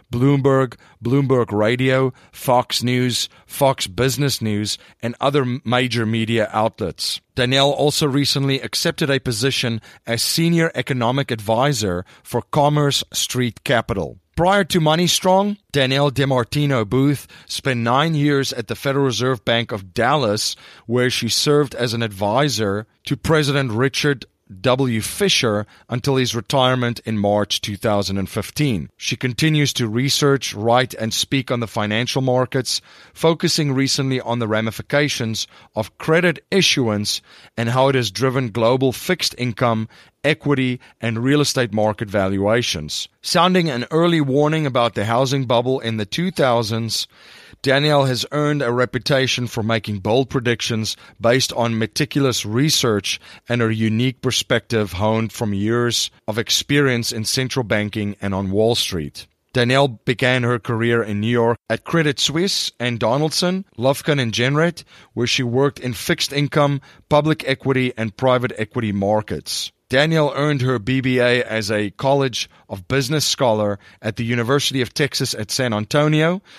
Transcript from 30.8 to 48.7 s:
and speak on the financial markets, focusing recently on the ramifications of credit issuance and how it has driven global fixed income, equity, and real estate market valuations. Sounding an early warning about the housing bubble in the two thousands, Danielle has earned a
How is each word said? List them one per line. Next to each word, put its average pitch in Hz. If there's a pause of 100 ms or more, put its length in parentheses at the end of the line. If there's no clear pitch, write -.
and 110
speak -
on 120
the 117
financial 110
markets, 127 (320)
focusing 160
recently 135
on 117
the 117
ramifications 110 (260)
of -
credit 165
issuance 113 (380)
and 117
how 131
it 139
has 120
driven 127
global 120
fixed -
income, 117 (380)
equity, 131 (180)
and 113
real 143
estate 123
market 107
valuations. 98 (140)
Sounding 175
an 123
early 165
warning 147
about 120
the 104
housing 127
bubble 123
in 113
the 104
two 175
thousands, 117 (540)
Danielle 143
has 127
earned 147
a 120